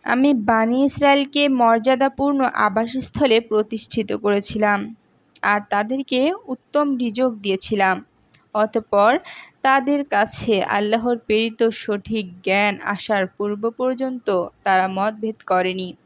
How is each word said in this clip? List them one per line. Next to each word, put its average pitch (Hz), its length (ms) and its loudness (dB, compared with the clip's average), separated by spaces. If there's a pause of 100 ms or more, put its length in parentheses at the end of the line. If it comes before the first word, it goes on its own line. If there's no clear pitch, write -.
আমি 262 300 2
বানি 226 500 2
ইসরায়েলকে 285 640 2
মর্যাদাপূর্ণ 262 1040 2
আবাসস্থলে 233 880 0
প্রতিষ্ঠিত 214 720 -4
করেছিলাম, 208 840 0 (460)
আর 208 280 0
তাদেরকে 262 640 0 (140)
উত্তম 285 500 -2
রিজক 240 340 0
দিয়েছিলাম। 196 760 -2 (480)
অতঃপর 214 680 2 (420)
তাদের 277 440 2
কাছে 208 580 0
আল্লাহর 220 540 0
প্রেরিত 226 520 0
সঠিক 202 720 -6
জ্ঞান 196 420 0
আসার 196 440 -2
পূর্ব 208 420 -4
পর্যন্ত 254 760 -2 (180)
তারা 190 240 2
মতভেদ 214 480 -4 (120)
করেনি। 185 460 -2 (120)